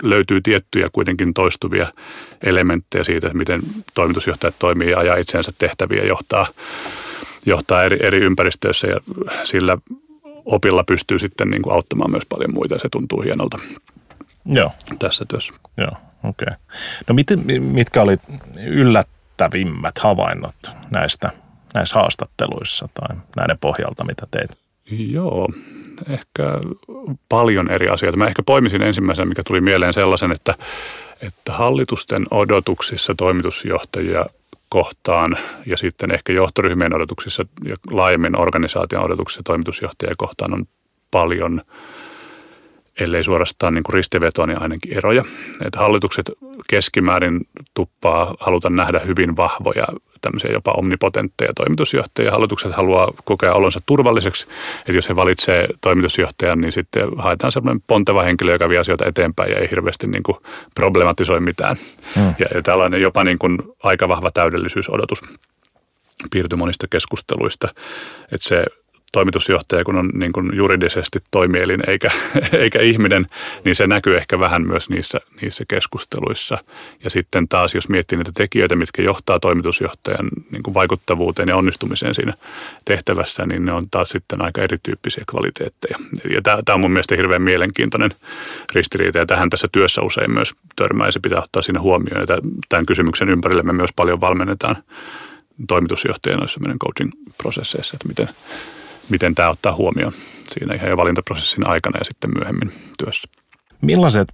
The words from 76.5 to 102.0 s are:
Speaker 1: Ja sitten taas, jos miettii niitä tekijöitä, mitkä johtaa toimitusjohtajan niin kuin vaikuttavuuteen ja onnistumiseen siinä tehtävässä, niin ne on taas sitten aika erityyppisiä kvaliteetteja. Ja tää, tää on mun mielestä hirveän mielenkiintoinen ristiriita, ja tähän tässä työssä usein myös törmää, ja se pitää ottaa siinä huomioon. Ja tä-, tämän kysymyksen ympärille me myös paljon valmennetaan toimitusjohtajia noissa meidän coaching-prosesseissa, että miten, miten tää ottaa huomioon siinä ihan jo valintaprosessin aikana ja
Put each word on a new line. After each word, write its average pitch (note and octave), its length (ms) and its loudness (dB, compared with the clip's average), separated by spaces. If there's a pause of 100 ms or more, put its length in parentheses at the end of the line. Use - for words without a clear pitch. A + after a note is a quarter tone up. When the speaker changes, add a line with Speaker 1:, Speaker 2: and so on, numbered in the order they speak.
Speaker 1:
Ja - 60 -4
sitten - 380 0
taas, F2+ 260 2
jos E2+ 140 -2
miettii F2+ 300 0
niitä F2 160 -4
tekijöitä, G2 420 2
mitkä E2+ 260 -2
johtaa F#2 380 0
toimitusjohtajan F2 880 -2 (220)
niin - 120 -10
kuin G2+ 120 -8
vaikuttavuuteen F2+ 760 0
ja F2+ 80 2
onnistumiseen - 580 0
siinä - 180 -2 (520)
tehtävässä, F#2+ 640 -2
niin F2+ 180 -2
ne F2+ 80 0
on F2 180 -4
taas F2+ 180 0
sitten - 340 -6
aika F2 200 -2
erityyppisiä - 680 -6
kvaliteetteja. - 680 -6 (360)
Ja - 80 0
tää, G#2 220 4
tää G#2 100 4
on F#2+ 60 4
mun F#2 120 4
mielestä F#2 240 2
hirveän F2+ 260 2
mielenkiintoinen F#2 680 2 (640)
ristiriita, F2 440 0
ja E2+ 80 2
tähän F2+ 240 2
tässä - 220 -2
työssä F#2+ 300 2
usein - 280 -2
myös - 240 -2 (220)
törmää, G2+ 320 0
ja G2 40 2
se F#2 80 -2
pitää F#2 220 -2
ottaa - 200 -2
siinä F2+ 180 -2
huomioon. F#2 400 0
Ja F#2 60 -2
tä-, F2 220 0 (200)
tämän E2 180 2
kysymyksen F2 420 0
ympärille F2 340 2
me F2 100 0
myös F2+ 240 0
paljon F2 240 2
valmennetaan F#2 560 0 (920)
toimitusjohtajia - 680 0
noissa - 240 -4
meidän - 180 -6
coaching-prosesseissa, - 1200 -6
että - 120 -10
miten, - 200 -2 (800)
miten F2 260 0
tää E2+ 160 4
ottaa F2 240 -2
huomioon E2+ 380 0 (360)
siinä - 260 -6
ihan F#2+ 140 -4
jo F#2 80 2
valintaprosessin F2 720 0
aikana - 320 0
ja - 60 -4